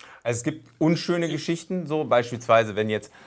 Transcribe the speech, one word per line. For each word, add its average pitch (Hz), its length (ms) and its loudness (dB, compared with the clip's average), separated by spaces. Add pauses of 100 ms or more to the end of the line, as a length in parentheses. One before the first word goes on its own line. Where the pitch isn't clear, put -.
(240)
Also 120 140 -2
es 117 60 -6
gibt 151 340 -6
unschöne 170 520 0
Geschichten, 170 580 -6
so 156 160 -2
beispielsweise, 117 720 2
wenn 107 160 0
jetzt 107 200 -4 (160)